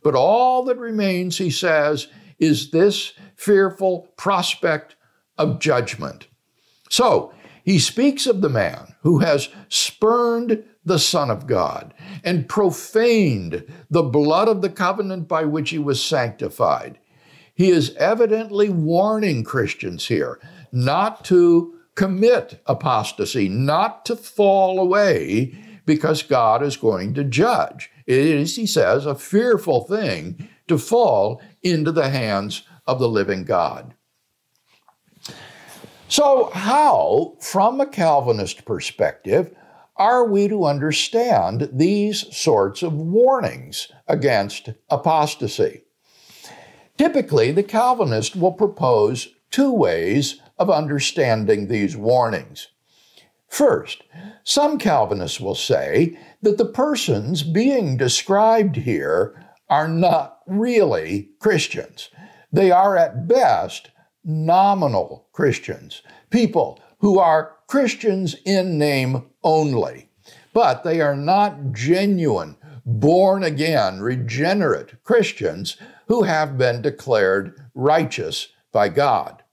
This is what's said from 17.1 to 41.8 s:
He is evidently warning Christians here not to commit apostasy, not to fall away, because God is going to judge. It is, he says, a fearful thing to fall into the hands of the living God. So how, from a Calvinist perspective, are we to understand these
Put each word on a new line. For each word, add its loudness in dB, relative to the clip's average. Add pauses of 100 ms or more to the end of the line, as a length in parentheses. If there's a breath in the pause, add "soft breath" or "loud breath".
He 2
is 2
evidently 0
warning 0
Christians -6
here -2 (320 loud breath)
not -2
to 4 (200 loud breath)
commit 0
apostasy, -2
not -2
to -4
fall 2
away, 2 (300 loud breath)
because 0
God 2
is -4
going -2
to -4
judge. -2 (160 soft breath)
It 2
is, 0
he -4
says, 0
a -4
fearful 0
thing -6 (200 loud breath)
to 2
fall 2 (200 loud breath)
into 0
the 0
hands -4 (240 soft breath)
of -2
the 0
living -2
God. -4 (2250 loud breath)
So 2
how, 2
from 0
a 0
Calvinist 0
perspective, -4 (420 soft breath)
are 2
we 2
to -2
understand 0
these 0